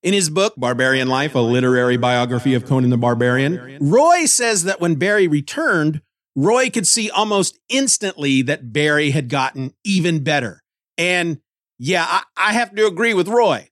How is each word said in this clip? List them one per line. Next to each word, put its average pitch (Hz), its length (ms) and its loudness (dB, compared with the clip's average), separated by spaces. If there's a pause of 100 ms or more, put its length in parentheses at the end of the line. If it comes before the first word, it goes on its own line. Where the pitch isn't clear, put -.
In 180 80 0
his 196 160 0
book, 185 300 0
Barbarian 127 500 0
Life, 135 260 -2
a 131 60 2
literary 123 560 2
biography 123 560 0
of 123 140 0
Conan 131 240 2
the 123 80 2
Barbarian, 123 800 -2
Roy 294 460 4
says 214 380 0
that 190 140 -2
when 170 180 0
Barry 196 300 2
returned, 156 760 0 (340)
Roy 226 320 2
could 208 180 -2
see 214 220 -2
almost 202 500 0 (120)
instantly 190 720 0
that 131 280 -4
Barry 147 420 0
had 131 180 -4
gotten 135 420 -4 (100)
even 175 400 -2
better. 131 400 -2 (360)
And 170 420 -2 (380)
yeah, 165 280 -2
I, 185 160 -2 (140)
I 196 160 0
have 226 220 -2
to 214 120 2
agree 214 280 0
with 180 140 0
Roy. 202 440 0